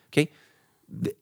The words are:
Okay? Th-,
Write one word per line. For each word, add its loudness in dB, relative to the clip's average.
Okay? 2
Th-, -4